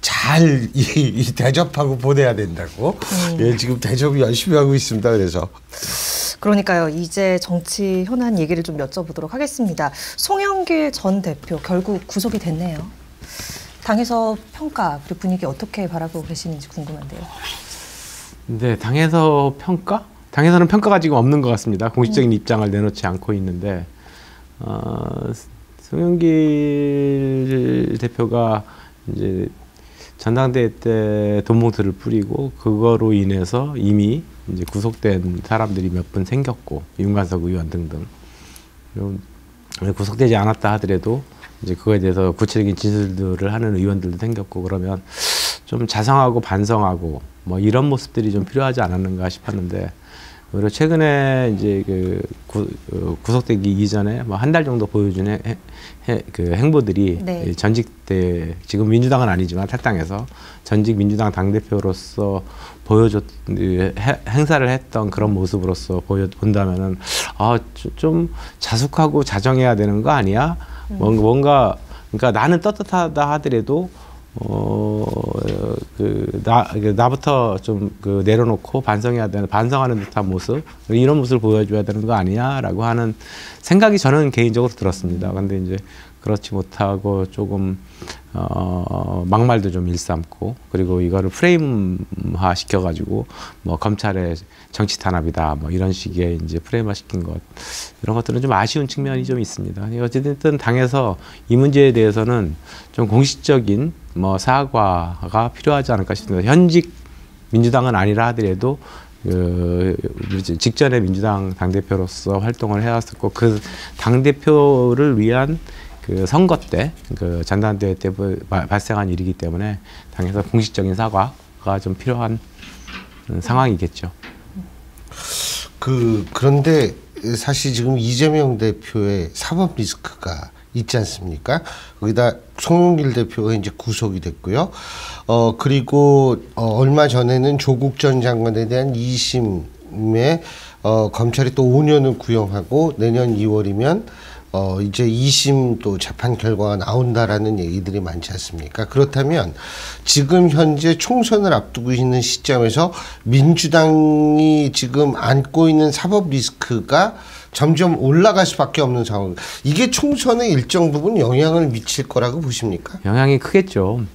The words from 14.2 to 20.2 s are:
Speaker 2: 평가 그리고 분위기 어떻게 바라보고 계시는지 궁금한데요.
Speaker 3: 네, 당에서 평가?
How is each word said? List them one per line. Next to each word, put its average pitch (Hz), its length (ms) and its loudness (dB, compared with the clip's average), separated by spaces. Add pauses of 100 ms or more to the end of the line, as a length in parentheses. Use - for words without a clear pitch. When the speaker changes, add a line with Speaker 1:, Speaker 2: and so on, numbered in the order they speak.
Speaker 2:
평가 202 520 -4
그리고 175 140 -10
분위기 185 260 -2
어떻게 175 420 -6
바라보고 165 380 -8
계시는지 156 440 -10
궁금한데요. 147 520 -12 (1300)
Speaker 3:
네, 117 300 -2
당에서 147 840 2
평가? 190 460 -4 (260)